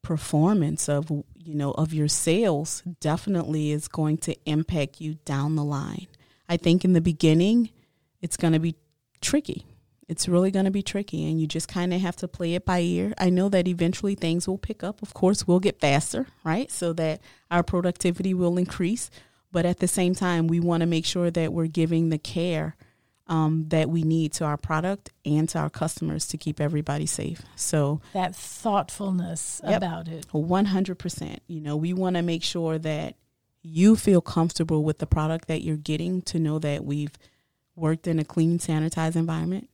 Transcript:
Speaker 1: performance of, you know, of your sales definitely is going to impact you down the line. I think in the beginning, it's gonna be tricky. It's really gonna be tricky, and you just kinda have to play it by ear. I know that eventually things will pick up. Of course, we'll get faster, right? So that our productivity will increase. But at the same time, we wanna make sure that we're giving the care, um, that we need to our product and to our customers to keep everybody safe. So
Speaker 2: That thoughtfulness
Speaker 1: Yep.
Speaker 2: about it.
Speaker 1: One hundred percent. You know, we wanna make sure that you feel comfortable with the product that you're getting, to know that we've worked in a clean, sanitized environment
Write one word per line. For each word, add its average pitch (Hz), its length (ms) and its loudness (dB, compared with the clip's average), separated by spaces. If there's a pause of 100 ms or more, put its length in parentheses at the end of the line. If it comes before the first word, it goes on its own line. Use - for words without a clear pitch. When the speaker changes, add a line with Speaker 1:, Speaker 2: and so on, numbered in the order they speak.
Speaker 1:
performance 156 840 2
of, 147 220 0 (240)
you 160 200 -14
know, 143 180 -2
of 156 220 -2
your 151 140 0
sales 165 720 0 (180)
definitely 156 720 0
is 151 160 -4
going 156 300 0
to - 260 -4
impact 151 560 -2
you 156 140 -6 (100)
down 147 320 0
the 147 80 0
line. 147 420 -6 (400)
I 170 120 0
think 175 260 4
in 185 80 6
the 170 80 8
beginning, 175 720 4 (500)
it's - 160 -6
gonna 160 240 2
be 165 160 -2 (460)
tricky. - 420 -2 (420)
It's - 220 -4
really 180 220 4
gonna 190 200 2
be 196 120 -2
tricky, 175 440 -4
and 160 140 0
you 156 60 2
just 160 220 -6
kinda 180 280 -2
have 185 200 -2
to 180 120 -8
play 170 260 -4
it 185 120 -4
by 180 140 2
ear. 175 360 0
I 180 140 4
know 185 180 4
that 185 180 4
eventually 180 480 0
things 170 320 -2
will 190 120 -4
pick - 260 -8
up. 196 160 -8
Of - 140 -12
course, 190 320 2
we'll 180 140 6
get 190 200 0
faster, 151 460 0 (180)
right? 180 260 -2
So 170 220 -4
that 160 300 -2 (280)
our 170 120 4
productivity 180 720 0
will 175 240 2
increase. 185 500 -2 (440)
But 165 120 2
at 175 140 2
the 180 100 0
same 180 260 2
time, 175 340 0
we 170 120 2
wanna 170 260 2
make 160 200 0
sure 175 240 0
that 165 240 0
we're 165 120 0
giving 165 440 2
the 156 80 0
care, 160 580 -4 (500)
um, 160 420 2
that 156 200 2
we 165 140 0
need 156 320 2
to 165 100 -4
our 147 140 -2
product 180 500 -4 (160)
and 151 240 2
to 165 100 -4
our 151 120 0
customers 160 560 -4
to - 100 -8
keep 151 240 -6
everybody 151 460 -2
safe. - 340 -6 (160)
So 147 460 0 (100)
Speaker 2:
That 185 240 -2
thoughtfulness 185 1300 -4
Speaker 1:
Yep. 196 140 2
Speaker 2:
about 170 300 -4
it. 160 220 -12
Speaker 1:
One 180 360 2
hundred 190 320 0
percent. - 480 -10
You 160 160 -10
know, 147 120 -4
we 165 200 0
wanna 185 260 0
make 165 220 -2
sure 160 380 -2
that 156 360 -6 (460)
you 175 340 6
feel 190 240 6
comfortable 165 640 0
with 156 140 0
the 151 80 -4
product 160 420 0
that 160 140 -2
you're 156 160 -4
getting, 165 420 -2
to - 180 -6
know 156 200 0
that 147 260 -2
we've 147 320 -4 (580)
worked 160 320 -2
in 165 120 0
a 156 80 0
clean, 170 320 2
sanitized 160 580 -2
environment 165 580 -2